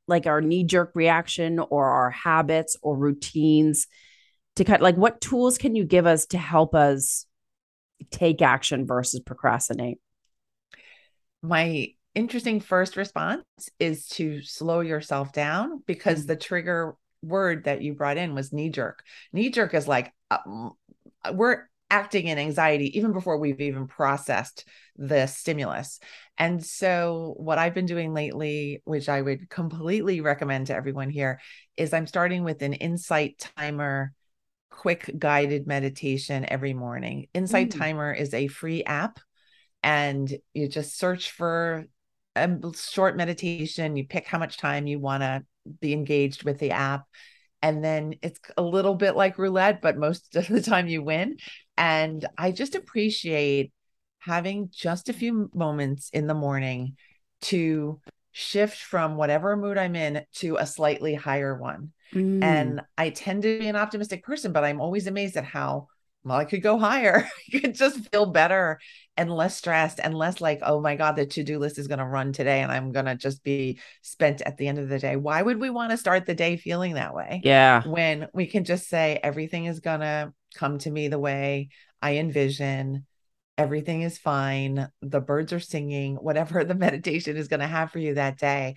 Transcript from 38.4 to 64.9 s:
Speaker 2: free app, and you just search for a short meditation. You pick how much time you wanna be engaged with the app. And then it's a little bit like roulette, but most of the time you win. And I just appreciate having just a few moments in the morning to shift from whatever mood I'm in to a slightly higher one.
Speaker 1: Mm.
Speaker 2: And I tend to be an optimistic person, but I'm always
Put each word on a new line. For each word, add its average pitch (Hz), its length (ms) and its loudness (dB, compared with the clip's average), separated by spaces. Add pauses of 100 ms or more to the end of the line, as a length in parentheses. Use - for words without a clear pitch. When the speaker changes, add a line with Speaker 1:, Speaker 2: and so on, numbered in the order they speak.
Speaker 2:
free 165 360 -6
app, 160 340 -4 (640)
and 143 540 0 (160)
you 147 160 -2
just 147 300 -8
search 180 320 -2
for 165 560 -4 (500)
a 170 200 2 (200)
short 190 400 0
meditation. 165 800 -4
You 139 100 -4
pick 165 200 -6
how 170 120 -2
much 160 200 -6
time 147 280 -2
you 143 140 -4
wanna 135 440 -2 (360)
be 147 120 -2
engaged 143 520 0
with 143 140 -2
the 147 140 -2
app. 139 320 -2 (580)
And 156 200 0
then 156 400 -2
it's - 160 -10 (180)
a 175 60 2
little 190 320 2
bit 185 220 2
like 190 220 2
roulette, 190 440 2
but - 160 2
most 156 380 -4
of 175 100 2
the 220 160 2
time 185 240 2
you 160 160 -2
win. 170 360 -2 (380)
And 160 480 2 (120)
I 185 160 2
just 277 240 -6
appreciate 156 960 0 (480)
having 180 520 -4
just 175 360 -4
a 247 40 -4
few 233 400 -2
moments 147 580 -2
in 151 180 -2
the 156 60 0
morning 135 640 -2 (460)
to 156 580 -2 (300)
shift - 480 -2
from 160 380 -2
whatever 156 400 2
mood 202 220 -2
I'm 180 180 0
in 151 280 -2 (120)
to 160 220 -2
a 151 80 0
slightly 151 480 0
higher 139 420 -2
one. 127 360 -10 (220)
Speaker 1:
Mm. 190 300 2
Speaker 2:
And 147 360 2 (160)
I 160 140 0
tend 196 320 -4
to 220 160 2
be 214 80 -4
an 208 100 -2
optimistic 208 480 -4
person, 247 280 -6
but 151 120 4
I'm 147 160 0
always 185 280 -2